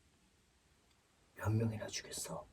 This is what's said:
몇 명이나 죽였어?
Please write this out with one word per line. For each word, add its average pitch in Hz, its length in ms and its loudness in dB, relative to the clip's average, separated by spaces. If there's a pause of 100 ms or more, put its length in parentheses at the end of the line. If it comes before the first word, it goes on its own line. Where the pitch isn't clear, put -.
(1400)
몇 - 140 0
명이나 110 360 4
죽였어? - 680 -6